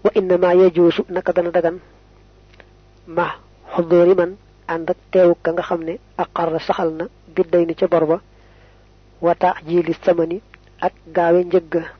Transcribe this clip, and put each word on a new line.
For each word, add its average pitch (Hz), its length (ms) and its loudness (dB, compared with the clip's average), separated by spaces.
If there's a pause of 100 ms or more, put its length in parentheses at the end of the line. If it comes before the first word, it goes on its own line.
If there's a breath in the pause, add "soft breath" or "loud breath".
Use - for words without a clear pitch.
Wa 208 100 2
innama 180 400 2
yajuusu, 175 540 4
naka 180 240 -4
dana 170 180 -2
dagan, 170 300 -2 (1300)
ma 170 180 -4 (400)
xuduri 175 480 2
man, 180 220 -2 (320)
ànd 165 220 -6
ak - 60 -2 (140)
teewu 180 320 4
ka 165 100 -2
nga 170 100 -4
xam 175 220 -4
ne 165 100 -8 (240)
aqarra 165 420 -4
saxal - 320 -2
na 160 120 -8 (300)
bidday 175 320 2
ni 165 80 -6
ca 190 140 -2
bor 165 180 2
ba, 165 120 0 (1040 soft breath)
wa 170 120 2
taajili 165 680 -2
samani, 170 360 -2 (420)
ak 185 120 -4 (220)
gaawe 175 300 2
njëg 175 260 -2
ga 165 120 -4 (180)